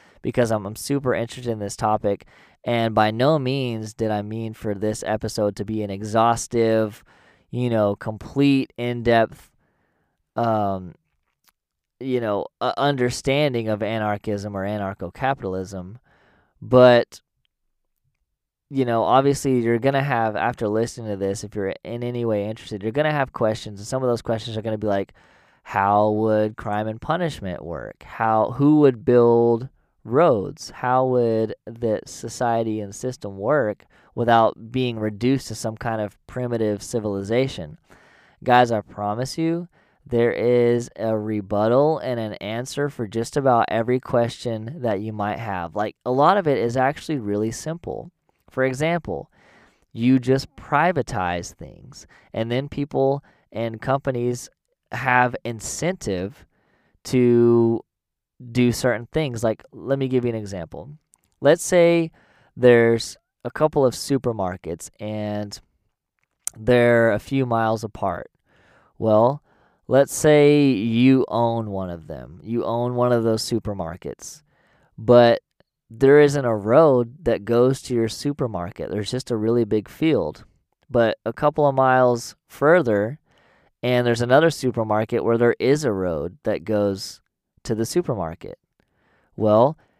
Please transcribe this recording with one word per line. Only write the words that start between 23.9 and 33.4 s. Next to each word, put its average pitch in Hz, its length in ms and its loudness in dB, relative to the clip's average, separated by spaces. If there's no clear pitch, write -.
of 127 60 0
those 120 140 -2
questions 113 340 -6
are 107 60 -6
gonna 110 160 -4
be 104 80 -4
like, 98 260 -2
"How 104 480 2
would 107 460 0
crime 107 320 -6
and 110 120 -10
punishment 156 600 -6
work? 67 400 -12
How, 110 500 0
who 147 280 4
would 127 240 4
build 117 640 4
roads? 117 680 0
How 127 360 0
would 113 480 0
the 117 380 -4
society 113 760 -4
and 101 120 -12
system 104 460 -10
work 110 460 -2